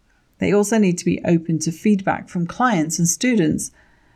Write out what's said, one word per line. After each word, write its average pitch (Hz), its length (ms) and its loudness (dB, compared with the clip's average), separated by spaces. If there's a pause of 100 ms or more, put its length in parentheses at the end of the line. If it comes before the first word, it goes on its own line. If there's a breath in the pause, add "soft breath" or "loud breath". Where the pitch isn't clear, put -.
(380)
They 185 160 0
also 208 240 2
need 180 200 2
to - 60 -12
be - 220 0
open 165 320 2
to 165 120 -6
feedback - 600 -2
from 170 160 -4
clients 175 520 0
and 170 80 2
students 208 680 0 (440 soft breath)